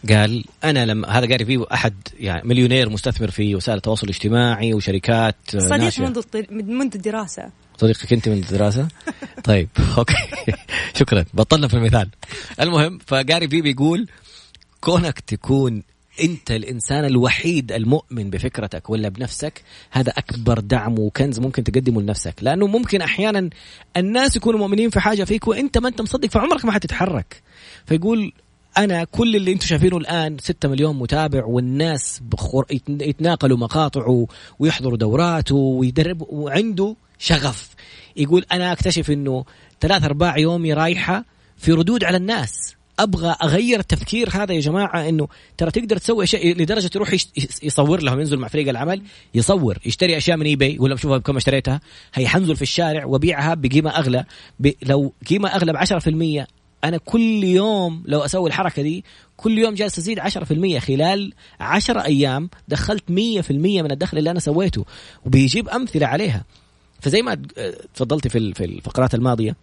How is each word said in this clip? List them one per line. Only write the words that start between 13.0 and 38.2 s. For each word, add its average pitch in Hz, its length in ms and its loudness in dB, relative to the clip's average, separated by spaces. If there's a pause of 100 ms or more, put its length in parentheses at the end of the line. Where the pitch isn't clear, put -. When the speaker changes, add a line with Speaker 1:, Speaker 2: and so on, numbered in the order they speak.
Speaker 1:
فجاري 143 420 0
في 151 120 2
بيقول: 151 480 0 (720)
"كونك 175 400 0
تكون 123 640 0 (400)
أنت 165 280 -2
الإنسان 117 540 -2
الوحيد 127 680 2
المؤمن 113 580 -2
بفكرتك 98 600 -6
ولا 107 180 -2
بنفسك، 123 540 -8 (280)
هذا 135 260 0
أكبر 120 420 0
دعم 113 400 -2
وكنز 110 400 0
ممكن 131 260 -2
تقدمه 120 380 2
لنفسك، 101 380 -4
لأنه 170 260 2
ممكن 202 360 0
أحيانا 190 480 -2 (460)
الناس 233 400 2
يكونوا 220 240 2
مؤمنين 202 300 2
في 196 100 2
حاجة 208 240 0
فيك 214 240 -2
وأنت 233 300 0
ما 247 100 0
أنت 240 120 -6
مصدق، 233 300 -2
فعمرك 262 340 2
ما 226 80 2
حتتحرك". 175 680 -4 (440)
فيقول: 196 460 0 (460)
"أنا 185 260 2
كل 226 320 0
اللي 185 160 2
أنتوا 190 140 -2
شايفينه 175 300 4
الآن 156 420 -4
ستة 156 300 -4
مليون 139 300 0
متابع، 143 460 0
والناس 127 760 -2
بخور-، 117 500 -2
يتن-، 143 300 -6
يتناقلوا 147 560 2
مقاطعه 123 680 0 (320)
ويحضروا 131 400 0
دوراته 139 580 2
ويدرب، 135 720 0
وعنده 190 680 -2 (220)
شغف". 139 500 0 (480)
يقول: 156 360 2